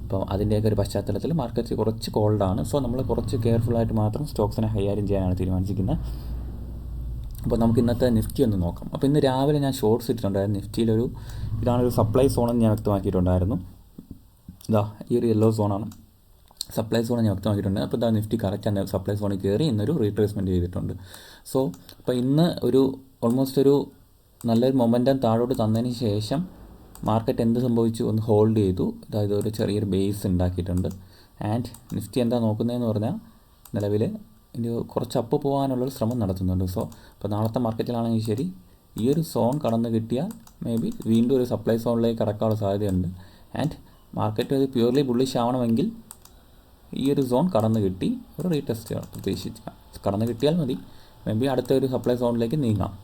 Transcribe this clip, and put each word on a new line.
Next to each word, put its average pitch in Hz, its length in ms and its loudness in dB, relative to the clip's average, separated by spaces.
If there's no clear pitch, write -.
അപ്പോൾ - 180 -2
അതിൻ്റെയൊക്കെ 104 360 2
ഒരു 107 80 0
പശ്ചാത്തലത്തിൽ 101 520 -2
മാർക്കറ്റ് 117 400 -4
കുറച്ച് 110 340 -2
കോൾഡാണ്. 104 460 2
So 147 140 0
നമ്മൾ 120 140 -2
കുറച്ച് 117 340 0
കെയർഫുള്ളായിട്ട് 117 560 2
മാത്രം 107 300 0
സ്റ്റോക്സിനെ 110 420 0
കൈകാര്യം 101 380 0
ചെയ്യാനാണ് 92 300 2
തീരുമാനിച്ചിരിക്കുന്നത്. 92 580 0
അപ്പോൾ 117 180 0
നമുക്ക് 117 200 4
ഇന്നത്തെ 120 340 2
Nifty 107 300 0
ഒന്ന് 101 180 2
നോക്കാം. - 300 -6
അപ്പോൾ - 160 0
ഇന്ന് 147 180 4
രാവിലെ 143 380 2
ഞാൻ 135 140 0
ഷോർട്സ് 117 320 2
ഇട്ടിട്ടുണ്ടായിരുന്നു. 101 500 0
Nifty-യിലൊരു, 113 440 2
ഇതാണൊരു 120 380 2
സപ്ലൈ 127 260 4
സോണെന്ന് 120 300 2
ഞാൻ 107 80 6
വ്യക്തമാക്കിയിട്ടുണ്ടായിരുന്നു. 95 840 2
ഇതാ 104 140 4
ഈ 120 120 2
ഒരു 120 120 0
യെല്ലോ 110 180 6
സോണാണ് 101 280 0
സപ്ലൈ 113 280 0
സോൺ 120 200 2
ഞാൻ 101 80 2
വ്യക്തമാക്കിയിട്ടുണ്ട്. 101 520 0
അപ്പോൾ 127 140 -2
ഇതാ 113 160 2
Nifty 107 260 -2
കറക്റ്റ് 101 260 -2
തന്നെ 98 260 -2
സപ്ലൈ 101 260 -2
സോണിൽ 101 260 -2
കയറി 110 240 2
ഇന്നൊരു 107 220 0
റീട്രേസ്മെന്റ് 101 520 0
ചെയ്തിട്ടുണ്ട്. 90 380 -2
So 131 80 2
അപ്പോൾ 127 240 -2
ഇന്ന് 151 240 4
ഒരു 131 140 6
almost 135 380 2
ഒരു 143 120 6
നല്ലൊരു 131 300 4
മൊമെന്റം 123 440 2
താഴോട്ട് 120 380 2
തന്നതിന് 113 420 0
ശേഷം 107 360 -2
മാർക്കറ്റ് 113 360 0
എന്ത് 117 200 2
സംഭവിച്ചു, 117 440 0
ഒന്ന് 110 180 0
ഹോൾഡ് 107 360 4
ചെയ്തു. 95 240 0
അതായത് 104 280 -2
ഒരു 107 160 -2
ചെറിയൊരു 104 340 0
ബേസ് 98 380 0
ഉണ്ടാക്കിയിട്ടുണ്ട്. 90 580 0
And 120 140 -2
Nifty 110 280 -6
എന്താ 120 180 0
നോക്കുന്നതെന്ന് 113 480 0
പറഞ്ഞാൽ 107 240 -2
നിലവിൽ 104 260 0
ഇനി 117 120 -4
കുറച്ച് 113 280 -4
അപ്പ് 120 240 -2
പോകാനുള്ളൊരു 135 520 0
ശ്രമം 113 260 -2
നടത്തുന്നുണ്ട്. 92 520 0
So 113 80 -2
അപ്പോൾ 101 200 -8
നാളത്തെ 113 320 0
മാർക്കറ്റിലാണെങ്കിൽ 117 640 -2
ശരി, 104 160 -2
ഈ 113 120 0
ഒരു 160 180 0
സോൺ 120 240 0
കടന്ന് 117 300 0
കിട്ടിയാൽ 120 340 -2
maybe 117 240 -2
വീണ്ടും 123 260 4
ഒരു 123 140 2
സപ്ലൈ 113 320 0
സോണിലേക്ക് 117 380 0
കടക്കാനുള്ള 107 420 0
സാധ്യതയുണ്ട്. 98 440 0
And 151 100 -2
മാർക്കറ്റ് 117 400 -2
അത് 135 80 2
purely 120 340 4
bullish 131 240 0
ആവണമെങ്കിൽ 120 440 0
ഈ 131 120 0
ഒരു 139 180 2
സോൺ 151 240 2
കടന്ന് 110 300 2
കിട്ടി 92 240 -2
ഒരു 160 60 -4
റീടെസ്റ്റ് 113 440 -6
പ്രതീക്ഷിക്കാം. 101 580 -8
കടന്ന് 104 280 0
കിട്ടിയാൽ 139 280 2
മതി, 131 180 -2
maybe 110 260 0
അടുത്ത 127 260 0
ഒരു 131 160 0
സപ്ലൈ 123 280 0
സോണിലേക്ക് 120 420 0
നീങ്ങാം. 107 380 0